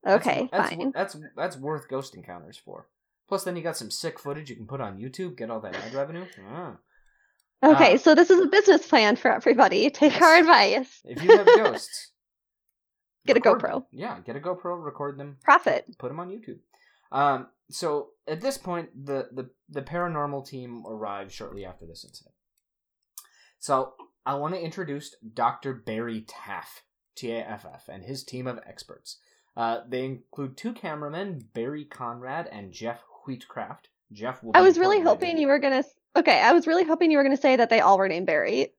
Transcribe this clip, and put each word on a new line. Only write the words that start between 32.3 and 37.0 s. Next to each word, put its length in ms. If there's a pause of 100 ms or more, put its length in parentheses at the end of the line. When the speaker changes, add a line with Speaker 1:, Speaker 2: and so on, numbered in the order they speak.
Speaker 1:
and 200
Jeff 320 (240)
Wheatcraft. 580 (280)
Jeff 280
will 140
Speaker 2:
I 60
Speaker 1:
be 40
Speaker 2:
was 140
really 180
Speaker 1:
important 240
later. 100
Speaker 2:
hoping 100
you 60
were 120
gonna 160
s-, 180 (220)
okay, 260
I 120
was 120
really 200
hoping 260